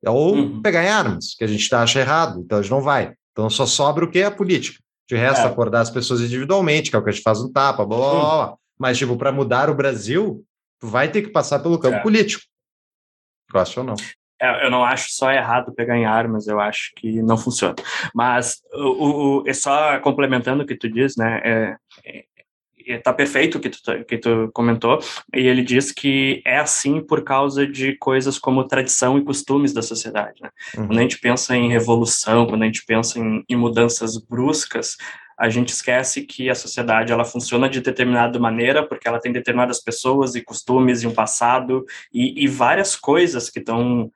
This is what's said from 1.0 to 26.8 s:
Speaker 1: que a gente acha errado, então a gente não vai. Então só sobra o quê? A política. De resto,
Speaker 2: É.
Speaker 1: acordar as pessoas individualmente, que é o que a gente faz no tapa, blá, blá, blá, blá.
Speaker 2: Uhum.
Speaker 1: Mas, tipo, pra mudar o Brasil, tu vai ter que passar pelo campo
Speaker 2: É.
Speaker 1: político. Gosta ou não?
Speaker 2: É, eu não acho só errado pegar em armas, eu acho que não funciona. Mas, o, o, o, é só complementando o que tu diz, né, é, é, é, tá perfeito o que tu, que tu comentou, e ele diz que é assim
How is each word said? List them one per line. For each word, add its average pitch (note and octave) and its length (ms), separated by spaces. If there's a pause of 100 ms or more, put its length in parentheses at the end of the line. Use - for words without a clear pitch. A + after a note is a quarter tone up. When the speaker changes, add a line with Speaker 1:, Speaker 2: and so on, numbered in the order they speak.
Speaker 1:
que - 80
a A2 40
gente G#2+ 240
acha A#2+ 280
errado, C3+ 400
então F2+ 180
a G#2 40
gente G2 100
não C3+ 100
vai. C3+ 300 (180)
Então A2 180
só C3 160
sobra D3 400
o D#3 60
quê? F3+ 120
A G3+ 80
política. F3+ 480 (300)
De B2 60
resto, B2 280
Speaker 2:
É. A2+ 40
Speaker 1:
acordar A#2 360
as A#2 80
pessoas B2 300
individualmente, D3+ 720
que A#2+ 60
é - 20
o G2+ 40
que G#2 80
a - 20
gente G2 100
faz A2 180
no B2+ 120
tapa, C3+ 340
blá, A2 100
blá, C3 140
blá, C#3+ 100
blá. D3+ 300
Speaker 2:
Uhum. - 60 (200)
Speaker 1:
Mas, B2+ 220
tipo, B2 180
pra C3+ 140
mudar C3+ 400
o D3 40
Brasil, C#3 680 (360)
tu A#2 80
vai B2+ 200
ter G3+ 140
que G#3 60
passar C#3+ 320
pelo E3 180
campo B2+ 200
Speaker 2:
É. - 40
Speaker 1:
político. G#3+ 400 (1080)
Gosta F#2+ 280
ou B2+ 60
não? A#2 80 (480)
Speaker 2:
É, B2+ 240
eu B2 40
não B2 140
acho B2+ 260
só C3 200
errado B2 420
pegar A#2+ 240
em A#2 80
armas, A2 440
eu G#2+ 120
acho G#2+ 360
que A2 260
não A2+ 160
funciona. G#2+ 380 (380)
Mas, B2 460 (140)
o, C#3+ 140
o, C#3 540
o, C#3+ 60
é C3+ 60
só C#3+ 460
complementando C3+ 640
o - 20
que C3 80
tu A#2+ 160
diz, C3 260
né, A2+ 260
é, A2+ 340 (280)
é, - 200 (640)
é, A#2+ 100
tá B2+ 140
perfeito C#3+ 440
o G#2+ 40
que B2 100
tu, - 80 (260)
que A#2 140
tu A2+ 340
comentou, A#2 480 (340)
e C3 60
ele B2+ 220
diz B2 280
que C3+ 540
é C3 140
assim D3 420